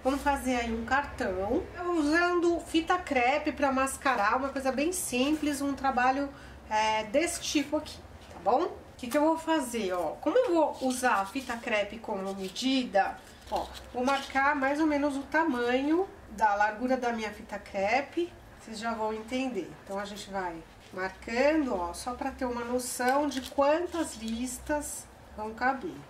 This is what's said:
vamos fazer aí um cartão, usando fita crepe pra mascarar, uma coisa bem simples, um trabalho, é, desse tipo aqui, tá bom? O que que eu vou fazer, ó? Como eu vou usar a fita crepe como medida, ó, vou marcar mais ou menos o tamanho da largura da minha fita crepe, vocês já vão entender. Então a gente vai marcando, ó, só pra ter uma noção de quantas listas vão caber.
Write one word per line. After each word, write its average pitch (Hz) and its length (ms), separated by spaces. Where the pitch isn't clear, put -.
vamos 269 180
fazer 254 340
aí 240 180
um 226 120
cartão, 247 760
usando 339 640
fita 330 380
crepe 285 540
pra 277 200
mascarar, 254 680
uma 269 120
coisa 262 220
bem 285 200
simples, 285 720
um 277 120
trabalho, 262 560
é, 214 360
desse 294 360
tipo 302 360
aqui, - 200
tá - 120
bom? 254 200
O 392 80
que 254 100
que 240 100
eu 294 60
vou 320 140
fazer, 233 560
ó? 175 180
Como 359 160
eu 480 160
vou 302 280
usar 254 340
a 196 100
fita 254 320
crepe 214 400
como 196 380
medida, 196 840
ó, 196 140
vou 247 120
marcar 277 500
mais 277 240
ou 320 60
menos 285 320
o 277 60
tamanho 285 840
da 214 240
largura 214 400
da 240 160
minha 220 200
fita 208 280
crepe, 262 720
vocês 220 200
já 226 140
vão 220 200
entender. 220 560
Então 196 160
a 202 60
gente 202 240
vai 185 260
marcando, 240 840
ó, 175 180
só 247 200
pra 269 180
ter 262 140
uma 240 180
noção 254 640
de 262 140
quantas 320 640
listas 247 880
vão 220 180
caber. 240 420